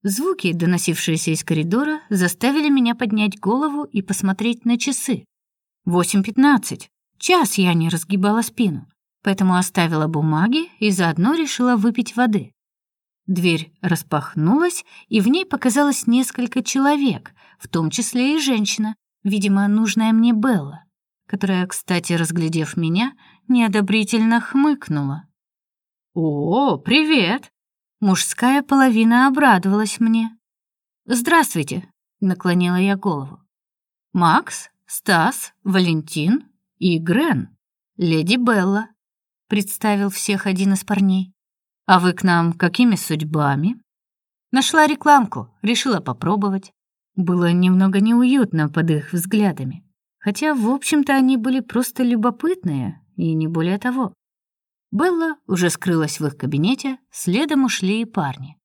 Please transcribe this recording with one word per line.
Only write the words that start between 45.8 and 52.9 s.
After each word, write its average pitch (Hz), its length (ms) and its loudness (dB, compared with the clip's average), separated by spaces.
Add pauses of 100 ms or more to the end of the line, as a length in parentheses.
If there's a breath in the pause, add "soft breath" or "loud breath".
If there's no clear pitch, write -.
попробовать". 190 720 -4 (440)
Было 175 360 2
немного 185 480 4
неуютно 233 680 2
под 165 220 0
их 147 220 -2
взглядами, 180 720 -2 (320)
хотя, 302 360 -2
в 226 140 0
общем-то, 277 460 0
они 262 220 4
были 254 240 -2
просто 247 420 -4
любопытные 240 960 -2 (160)